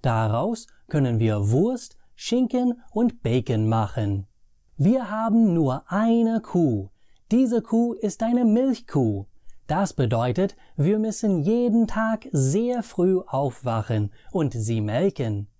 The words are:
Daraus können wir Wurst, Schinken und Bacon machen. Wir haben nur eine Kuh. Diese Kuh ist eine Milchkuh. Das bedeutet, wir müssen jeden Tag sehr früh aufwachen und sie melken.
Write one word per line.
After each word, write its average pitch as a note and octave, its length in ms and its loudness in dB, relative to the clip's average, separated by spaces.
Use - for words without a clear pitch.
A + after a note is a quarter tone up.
Daraus A#2 640 0
können B2+ 320 0
wir G#2 300 2
Wurst, G#3+ 460 0
Schinken B3 680 0
und A#3 300 0
Bacon A#2 440 0
machen. G#2 600 0
Wir G3+ 340 2
haben A3 440 2
nur C#3+ 360 0
eine A3+ 520 2
Kuh. A#2+ 460 0
Diese A#3 320 2
Kuh A#3 320 0
ist - 280 -4
eine A#3+ 220 2
Milchkuh. G#3 800 0
Das F3+ 260 -2
bedeutet, B2 640 -2
wir F#3+ 220 2
müssen G#3 440 -2
jeden A3+ 440 2
Tag A3 460 -4
sehr G#3 500 0
früh F#3 440 0
aufwachen A2+ 840 -2
und D3+ 200 -2
sie A2+ 280 -2
melken. A2 640 -2